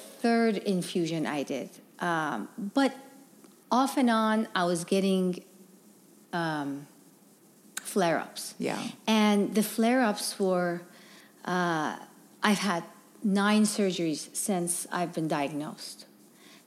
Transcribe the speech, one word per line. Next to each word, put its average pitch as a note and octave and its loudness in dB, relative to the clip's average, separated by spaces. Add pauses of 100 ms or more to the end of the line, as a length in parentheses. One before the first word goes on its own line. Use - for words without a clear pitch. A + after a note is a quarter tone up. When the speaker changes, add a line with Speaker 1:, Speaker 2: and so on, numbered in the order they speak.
(220)
Speaker 1:
third A#3 2
infusion E3+ -2
I C#3 -4
did. - -6 (300)
Um, D#3 -2 (260)
but C#4 2 (760)
off C4 2
and B3+ 4
on, A3 2
I F3+ 2
was F3 0
getting, F#3+ 2 (880)
um, D3+ -4 (960)
flare-ups. - -2
Speaker 2:
Yeah. - -4 (260)
Speaker 1:
And G#3+ 4
the G#3+ 4
flare-ups A3+ 0
were, F3+ 2 (640)
uh, E3+ 0 (480)
I've G3+ 4
had F3 -2 (400)
nine G#3 4
surgeries F3 -2
since F3 -2
I've F3 -4
been D#3+ -2
diagnosed D3+ -6 (600)